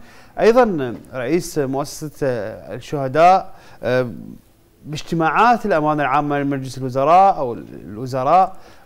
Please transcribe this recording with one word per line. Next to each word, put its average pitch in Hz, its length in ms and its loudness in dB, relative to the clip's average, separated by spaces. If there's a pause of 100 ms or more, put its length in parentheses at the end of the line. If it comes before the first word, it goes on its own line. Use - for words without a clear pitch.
(400)
أيضًا 190 540 2 (200)
رئيس 135 440 -4
مؤسسة، 143 680 -4
آه، 104 480 -6
الشهداء، 151 800 2 (280)
آه، 127 260 0 (760)
باجتماعات 165 800 0
الأمانة 151 360 0
العامة 143 360 0
لمجلس 135 400 -4
الوزراء 147 600 4
أو 127 160 -4
ال-، 76 100 -12 (200)
الوزراء 131 720 0 (300)